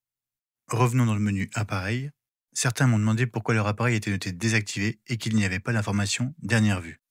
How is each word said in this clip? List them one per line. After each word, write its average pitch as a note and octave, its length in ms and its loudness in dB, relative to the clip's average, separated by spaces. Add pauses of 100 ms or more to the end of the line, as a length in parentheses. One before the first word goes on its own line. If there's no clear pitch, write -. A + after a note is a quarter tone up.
(680)
Revenons A#2+ 360 2
dans A2 80 2
le G#2 80 0
menu G2+ 320 0
Appareil. A2+ 600 -4 (400)
Certains C3 360 2
m'ont A2+ 100 4
demandé A2 300 2
pourquoi A2+ 260 -2
leur G#2+ 140 2
appareil A2+ 260 0
était G#2 160 -2
noté G2 220 -4
désactivé G#2 720 -2
et A#2+ 120 -4
qu'il A2 180 -2
n'y G#2 80 4
avait F#2 160 -2
pas A#2+ 120 -4
d'information G#2 680 -2
dernière G#2+ 380 2
vue. E2 180 -14 (120)